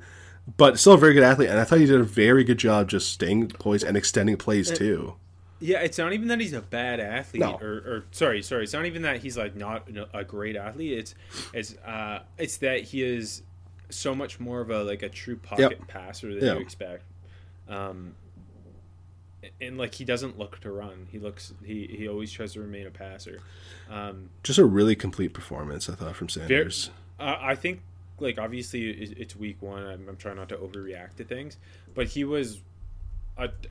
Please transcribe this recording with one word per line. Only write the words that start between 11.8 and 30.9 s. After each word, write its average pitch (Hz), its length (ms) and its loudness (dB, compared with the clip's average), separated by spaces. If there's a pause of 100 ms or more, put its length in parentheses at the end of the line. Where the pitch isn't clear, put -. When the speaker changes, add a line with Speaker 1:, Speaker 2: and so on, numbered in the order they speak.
Speaker 2:
it's - 200 -6
that 131 260 0
he 135 180 -6
is 120 400 -4 (480)
so - 240 -6
much 135 260 -10
more 123 220 -8
of 113 80 -8
a, 107 140 -2
like, 101 180 -6
a 101 80 -8
true 117 280 -12
pocket 123 340 2
Speaker 1:
Yep. - 160 -12
Speaker 2:
passer 98 480 -12
than 101 100 -2
Speaker 1:
Yeah. 110 80 4
Speaker 2:
you 80 60 -2
expect. 90 440 -12 (640)
Um, 95 460 -10 (1500)
and, 131 160 -10
like, 123 180 -4
he 131 80 -12
doesn't 123 340 -2
look 104 240 -12
to 104 100 -10
run. 98 400 -12
He 107 80 -12
looks, 95 340 -12 (100)
he, 104 240 -10
he 104 220 -10
always 104 220 -8
tries 101 220 -10
to 104 60 -14
remain 101 280 -12
a 90 40 -18
passer. 95 480 -16 (500)
Um, 98 400 -12 (140)
Speaker 1:
Just 139 160 4
a 180 60 10
really 104 300 6
complete 92 380 -4
performance, 73 560 -10
I 90 60 -10
thought, 82 200 -10
from 87 120 -10
Speaker 2:
Ver-, - 40 -10 (100)
Speaker 1:
Sanders. 139 480 -2 (300)
Speaker 2:
uh, 143 200 -4
I 135 160 -2
think, 180 260 -8 (380)
like, 127 180 -4
obviously 113 520 -6
it, 104 280 -10
it's - 200 -14
week 104 240 -10
one. 98 220 -10
I'm, 95 260 -14
I'm 95 80 -16
trying 98 180 -12
not 95 140 -12
to 92 80 -10
overreact 92 600 -12